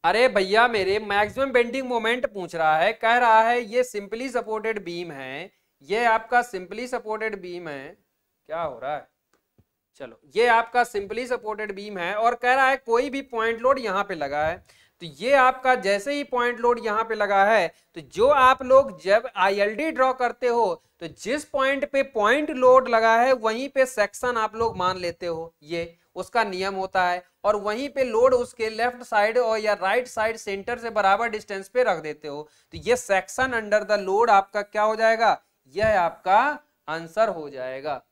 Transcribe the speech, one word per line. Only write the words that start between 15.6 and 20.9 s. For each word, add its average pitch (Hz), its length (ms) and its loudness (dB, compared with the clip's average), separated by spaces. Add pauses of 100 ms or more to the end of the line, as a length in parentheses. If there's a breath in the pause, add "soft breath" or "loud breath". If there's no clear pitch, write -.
जैसे 202 360 -2
ही 285 120 -4
पॉइंट 240 340 -2
लोड 240 260 2
यहाँ 214 180 0
पे 226 120 -4
लगा 202 300 4
है, 208 220 4 (280 soft breath)
तो 170 60 -12
जो 165 280 0
आप 262 340 6
लोग 247 380 4
जब 226 360 2
आईएलडी 202 540 0
ड्रॉ 262 240 2
करते 254 320 -2
हो, 226 360 0 (160)